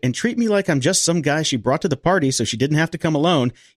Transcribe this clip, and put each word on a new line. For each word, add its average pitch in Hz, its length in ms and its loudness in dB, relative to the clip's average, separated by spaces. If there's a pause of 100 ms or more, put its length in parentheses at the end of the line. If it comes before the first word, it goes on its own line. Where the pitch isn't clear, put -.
and 127 100 0
treat 233 240 -4
me 233 120 0
like 202 200 0
I'm 143 120 0
just 175 240 0
some 170 160 0
guy 147 200 0
she 151 140 -2
brought 123 280 -2
to 196 40 0
the 147 80 -2
party 170 360 0
so 120 120 -2
she 113 140 -4
didn't 147 200 -2
have 160 140 0
to 170 60 -8
come 156 180 -2
alone 147 380 2 (240)